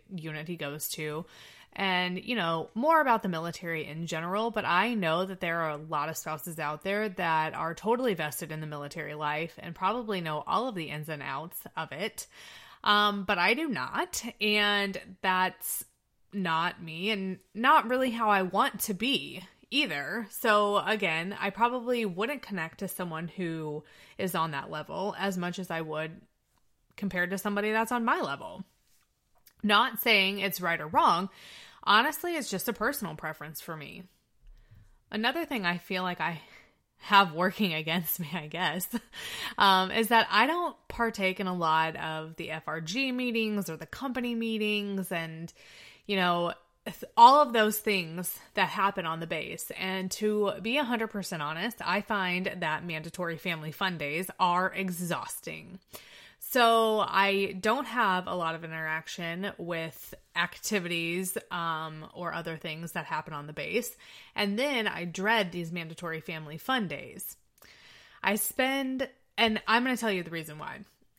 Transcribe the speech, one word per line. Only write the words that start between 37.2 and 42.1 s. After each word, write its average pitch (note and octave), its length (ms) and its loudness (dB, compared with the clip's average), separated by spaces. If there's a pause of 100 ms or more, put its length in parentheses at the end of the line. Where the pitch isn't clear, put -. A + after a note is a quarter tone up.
working F3+ 400 2
against D#3+ 460 0
me, D3+ 140 -6
I D3+ 140 -6
guess, E3 400 -2 (360)
<laughs> - 340 -8
um, F#3+ 340 6
is A3 180 2
that A3+ 200 6
I A3 180 6
don't E4+ 280 -2 (120)
partake G3 520 -2
in F#3+ 80 -2
a F3+ 80 -2
lot D#3+ 400 2
of D#3+ 400 -6